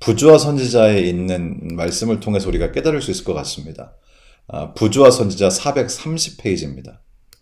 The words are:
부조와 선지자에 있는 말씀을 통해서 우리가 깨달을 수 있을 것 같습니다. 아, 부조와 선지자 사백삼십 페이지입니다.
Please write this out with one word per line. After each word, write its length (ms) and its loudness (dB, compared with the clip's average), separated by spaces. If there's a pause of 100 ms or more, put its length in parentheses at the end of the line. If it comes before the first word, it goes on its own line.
부조와 380 6
선지자에 640 2
있는 760 -4
말씀을 460 -4
통해서 280 -2
우리가 220 -2
깨달을 320 -2
수 80 -6
있을 140 -8
것 100 -4
같습니다. 640 -12 (500)
아, 280 -10
부조와 360 6
선지자 400 2
사백삼십 920 -4
페이지입니다. 640 -8 (400)